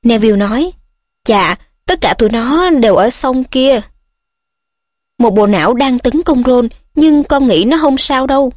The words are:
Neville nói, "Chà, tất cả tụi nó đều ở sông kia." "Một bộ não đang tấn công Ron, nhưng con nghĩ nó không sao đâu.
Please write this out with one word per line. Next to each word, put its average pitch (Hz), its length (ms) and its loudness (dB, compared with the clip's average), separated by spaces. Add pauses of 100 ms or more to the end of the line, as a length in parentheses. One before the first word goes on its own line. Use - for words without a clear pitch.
Neville 220 340 2
nói, 226 340 -2 (520)
"Chà, 185 320 0 (300)
tất 359 160 -4
cả - 160 -2
tụi 214 120 0
nó 262 400 -2
đều 226 260 2
ở 190 140 2
sông 254 340 -2
kia." 262 380 0 (1400)
"Một 240 100 2
bộ 208 180 2
não 202 260 0
đang 254 260 -2
tấn 269 240 -2
công 254 200 0
Ron, 247 240 0 (280)
nhưng 294 280 2
con 277 240 0
nghĩ 185 180 0
nó 285 120 0
không 294 200 0
sao 262 300 -2
đâu. 269 300 0